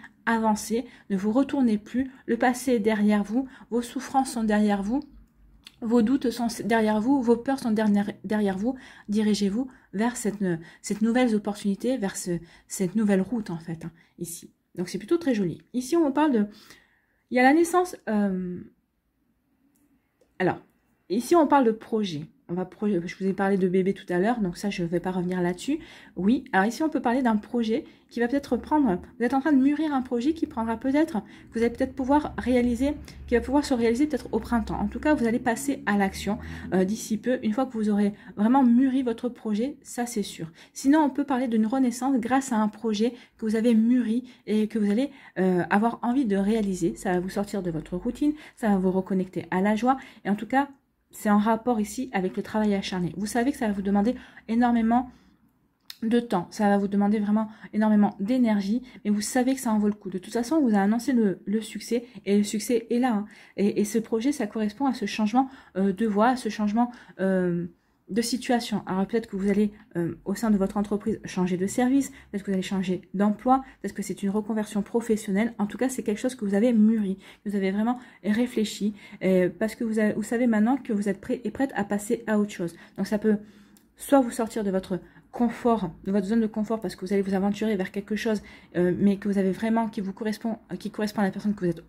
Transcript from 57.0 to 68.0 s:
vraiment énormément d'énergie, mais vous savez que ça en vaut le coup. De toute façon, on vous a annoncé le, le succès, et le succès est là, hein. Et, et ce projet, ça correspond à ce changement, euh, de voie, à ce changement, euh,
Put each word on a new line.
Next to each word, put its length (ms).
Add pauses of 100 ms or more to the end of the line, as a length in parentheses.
vraiment 280 (240)
énormément 480
d'énergie, 640 (240)
mais 60
vous 100
savez 340
que 60
ça 100
en 80
vaut 80
le 60
coup. 160
De 80
toute 160
façon, 220
on 120
vous 80
a 40
annoncé 340
le, 320
le 160
succès, 440 (200)
et 120
le 60
succès 460
est 100
là, 140
hein. 120 (300)
Et, 240
et 60
ce 140
projet, 340
ça 120
correspond 400
à 80
ce 120
changement, 420 (300)
euh, 160
de 120
voie, 240
à 60
ce 140
changement, 420 (300)
euh, 460 (420)